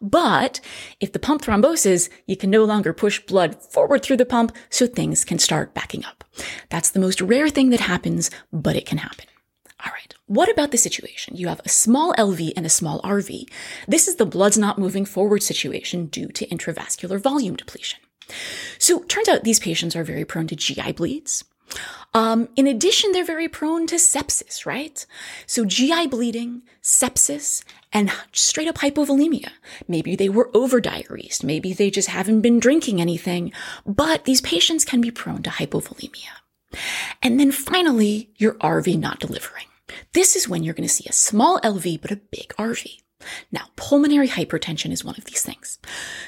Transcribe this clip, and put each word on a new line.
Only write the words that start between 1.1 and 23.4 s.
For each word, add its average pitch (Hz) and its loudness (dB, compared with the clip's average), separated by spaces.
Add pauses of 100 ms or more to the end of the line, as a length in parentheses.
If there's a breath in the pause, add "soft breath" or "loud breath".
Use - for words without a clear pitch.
the - -2
pump 294 0
thromboses, 208 4 (180 loud breath)
you 190 -4
can 190 -2
no 220 6
longer 208 2
push 208 0
blood 180 0
forward 285 2
through 262 2
the 247 4
pump, 233 0 (160 loud breath)
so - 4
things 156 0
can 160 -2
start - 0
backing - -8
up. - -18 (440 loud breath)
That's - -2
the 196 0
most 190 0
rare 247 4
thing 269 4
that 233 4
happens, 170 -2 (220 loud breath)
but - 0
it - -4
can - -4
happen. - -12 (580)
All - -10
right. - -18 (120)
What 311 2
about 294 0
the 247 0
situation? - -4
You 180 -6
have 160 -8
a - -8
small 294 4
L 202 4
V 165 -2
and 170 -4
a 160 0
small 160 0
R 202 0
V. - -10 (380 loud breath)
This 302 2
is 349 -4
the 214 4
blood's 202 2
not 202 0
moving 190 -2
forward 202 0
situation - -4
due 151 -8
to - -8
intravascular 175 -6
volume 262 0
depletion. - -12 (800 loud breath)
So 349 2
it - -8
turns 427 0
out 302 4
these 220 2
patients 170 -4
are 165 -4
very 151 -6
prone 160 -4
to 160 -8
G - -4
I - -4
bleeds. - -6 (680 loud breath)
Um, 226 2
in 269 6
addition, 359 2
they're 359 0
very 330 -4